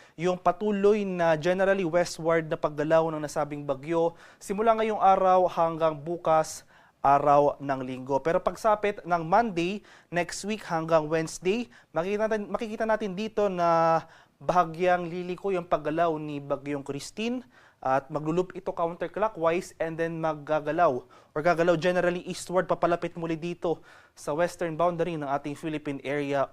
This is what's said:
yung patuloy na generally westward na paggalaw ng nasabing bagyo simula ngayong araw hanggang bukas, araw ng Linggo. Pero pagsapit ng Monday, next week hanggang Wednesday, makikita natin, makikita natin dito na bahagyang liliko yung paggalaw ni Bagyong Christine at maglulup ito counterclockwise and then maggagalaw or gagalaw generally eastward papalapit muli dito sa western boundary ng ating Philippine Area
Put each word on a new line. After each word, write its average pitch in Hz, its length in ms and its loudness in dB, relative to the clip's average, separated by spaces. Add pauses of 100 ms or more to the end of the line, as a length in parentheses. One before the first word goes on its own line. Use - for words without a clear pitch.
(160)
yung 180 240 -2
patuloy 202 640 2
na 175 320 2
generally 185 480 2
westward 165 640 0
na 160 80 -2
paggalaw 156 560 2
ng 151 80 -6
nasabing 147 420 -6
bagyo 151 540 -2 (240)
simula 214 320 2
ngayong 220 260 0
araw 185 540 6
hanggang 165 480 2
bukas, 160 640 0 (400)
araw 143 560 6
ng 139 240 -4
Linggo. 127 400 -4
Pero 170 160 2
pagsapit 208 640 -2
ng 170 180 0
Monday, 190 640 0 (240)
next 170 400 -4
week 214 160 -6
hanggang 160 420 2
Wednesday, 165 640 -2 (240)
makikita 196 340 -2
natin, 214 220 -2
makikita 214 400 -6
natin 214 240 0
dito 208 400 -2
na 165 500 4 (380)
bahagyang 175 640 2
liliko 180 460 -6
yung 175 160 -4
paggalaw 156 480 0
ni 151 260 -8
Bagyong 139 400 -6
Christine 220 640 -6 (340)
at 131 320 0
maglulup 160 480 -2
ito 185 160 -8
counterclockwise 170 1040 -2
and 165 160 -4
then 165 240 -4
maggagalaw 151 880 0
or - 400 -10
gagalaw 170 320 4
generally 175 480 0
eastward 180 400 -2
papalapit 170 480 -2
muli 165 240 -4
dito 170 400 -4 (400)
sa 147 160 -6
western 170 400 -2
boundary 170 400 0
ng 147 160 -6
ating 143 240 -4
Philippine 151 480 -6
Area 139 500 -2